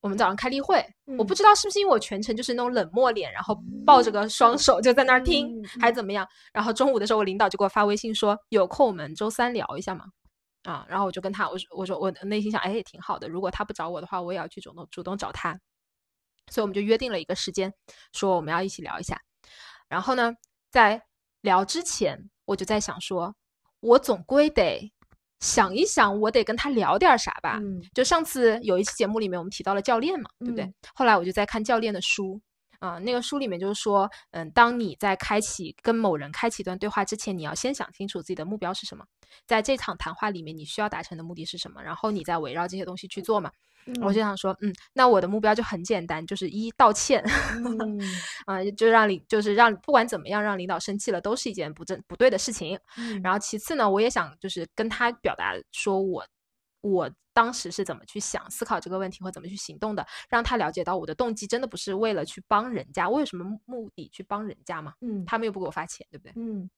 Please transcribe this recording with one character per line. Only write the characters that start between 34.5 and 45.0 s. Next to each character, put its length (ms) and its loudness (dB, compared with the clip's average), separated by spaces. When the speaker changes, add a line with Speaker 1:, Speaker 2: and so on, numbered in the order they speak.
Speaker 1:
当 280 6
你 180 -4
在 180 2
开 220 0
启， 440 -6
跟 120 2
某 220 2
人 160 -8
开 160 -2
启 140 -6
一 20 -8
段 140 -8
对 100 -4
话 160 0
之 100 -6
前， 220 -6
你 60 -8
要 120 -6
先 200 -4
想 180 -10
清 160 -8
楚 140 -8
自 60 -16
己 60 -4
的 120 -8
目 100 -6
标 160 -6
是 140 -10
什 100 -14
么， 80 -20
在 140 2
这 160 0
场 220 -6
谈 160 -8
话 160 -4
里 120 -8
面 140 -12
你 80 -14
需 160 -8
要 80 0
达 140 -8
成 160 -12
的 40 -12
目 120 -12
的 100 -12
是 140 -10
什 120 -10
么， 120 -20
然 120 -8
后 160 -4
你 140 -4
再 140 -2
围 160 -4
绕 120 -2
这 120 -8
些 80 -6
东 100 -10
西 100 -14
去 140 -12
做 180 2
嘛。 140 -4
Speaker 2:
嗯。 160 -6
Speaker 1:
我 100 2
就 80 2
想 160 -2
说， 240 -2
嗯， 100 -2
那 160 6